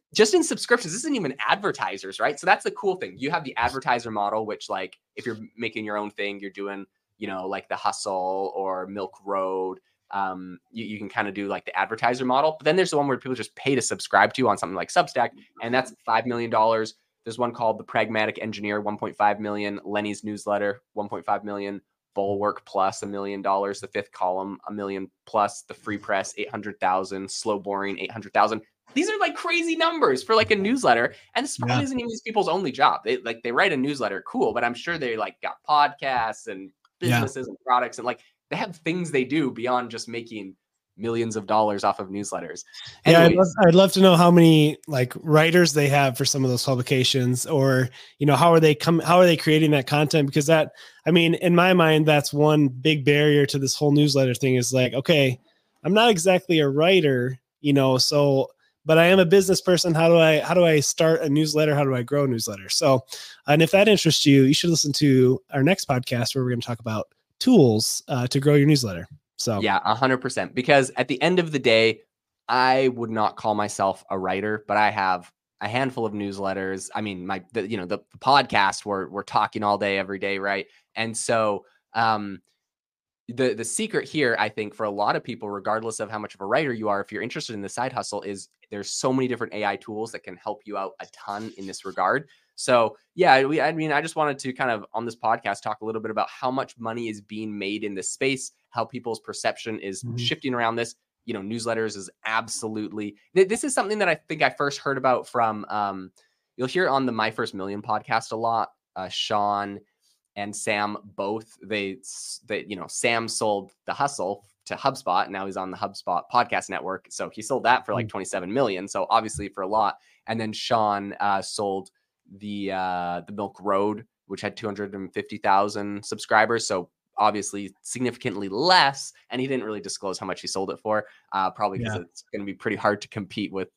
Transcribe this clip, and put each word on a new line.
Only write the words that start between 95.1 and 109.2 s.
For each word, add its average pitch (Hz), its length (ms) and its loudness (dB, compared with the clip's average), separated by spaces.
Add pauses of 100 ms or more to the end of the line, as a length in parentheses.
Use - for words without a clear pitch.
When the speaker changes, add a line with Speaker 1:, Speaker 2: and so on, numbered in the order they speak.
Speaker 1:
podcast, 110 440 -2
talk 107 220 -8
a - 20 -8
little 110 160 -6
bit 110 100 -8
about 104 200 -4
how 127 200 -6
much 131 280 -6
money 113 300 -8
is 107 120 -10
being 107 380 -10
made 104 260 -6
in 101 100 -6
this 92 160 -8
space, 135 420 -4 (180)
how 113 140 -4
people's 113 360 -10
perception 110 600 -6
is 95 220 -10
Speaker 2:
Mm-hmm. 117 140 -8
Speaker 1:
shifting 127 380 -4
around 117 220 0
this. 117 180 -4 (320)
You 113 80 -8
know, 101 60 -8
newsletters 110 560 -6
is 92 120 -14 (160)
absolutely, 110 920 -6 (180)
th-, 190 140 4
this 220 140 -4
is 285 120 -4
something 214 240 -2
that 190 100 2
I 160 60 2
think 156 260 -8
I 139 80 6
first 143 320 -4
heard 139 160 -2
about 127 320 0
from, 110 380 -2
um, 98 460 -4 (440)
you'll 127 100 -4
hear 180 220 0
on 135 160 2
the 123 80 -2
My 110 180 0
First 110 220 -6
Million 101 300 -8
podcast 110 500 -2
a 113 40 -6
lot. 113 340 -2 (260)
Uh, 92 120 -8
Sean 101 720 -2 (560)